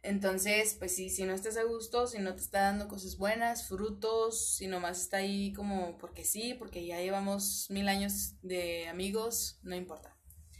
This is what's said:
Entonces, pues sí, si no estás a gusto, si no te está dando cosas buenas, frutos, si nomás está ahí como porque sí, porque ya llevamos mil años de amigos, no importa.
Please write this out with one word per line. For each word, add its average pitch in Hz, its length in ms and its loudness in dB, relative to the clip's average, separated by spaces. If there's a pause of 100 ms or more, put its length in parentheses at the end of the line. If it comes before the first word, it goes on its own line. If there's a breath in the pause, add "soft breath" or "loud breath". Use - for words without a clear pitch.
Entonces, 202 760 4
pues 180 180 -2
sí, 185 140 -4
si 190 140 0
no 185 100 2
estás 220 240 -2
a 226 60 4
gusto, 233 420 2
si 233 120 -6
no 185 160 0
te - 60 -10
está 196 220 2
dando 202 260 4
cosas 190 300 -8
buenas, 233 500 2
frutos, 220 880 2
si 190 120 -4
nomás 180 340 -2
está - 160 0
ahí 196 340 0
como 196 460 -2
porque - 260 -12
sí, 233 300 0
porque 190 320 -8
ya 175 160 -4
llevamos 196 680 0
mil 196 220 0
años 202 500 0
de 175 480 -2
amigos, 196 760 0
no 180 140 -4
importa. 175 400 -10 (440 loud breath)